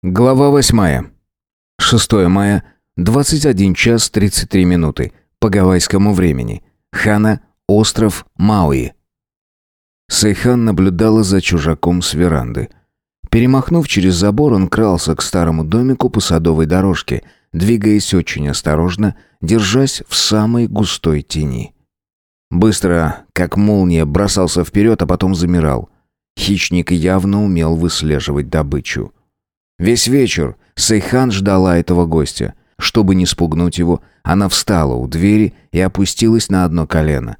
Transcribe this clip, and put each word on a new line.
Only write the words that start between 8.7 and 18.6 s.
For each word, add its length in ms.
Сэйхан 560
наблюдала 580
за 200
чужаком 580
с 140
веранды. 560
Перемахнув 600
через 260
забор, 400
он 140
крался 460
к 60
старому 440
домику 440
по 120
садовой 440
дорожке, 580
двигаясь 600
очень 340
осторожно, 680